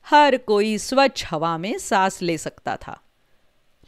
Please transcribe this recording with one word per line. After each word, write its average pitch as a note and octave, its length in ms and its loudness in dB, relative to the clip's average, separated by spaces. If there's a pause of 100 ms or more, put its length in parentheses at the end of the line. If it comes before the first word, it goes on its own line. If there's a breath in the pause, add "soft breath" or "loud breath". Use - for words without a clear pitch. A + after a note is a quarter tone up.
हर D4 300 6
कोई G#3+ 420 0
स्वच्छ C4+ 520 0
हवा E3 280 -2
में A3 200 -6
सांस F#3+ 440 -2
ले E3+ 160 -2
सकता - 380 -10
था। - 240 -16 (880)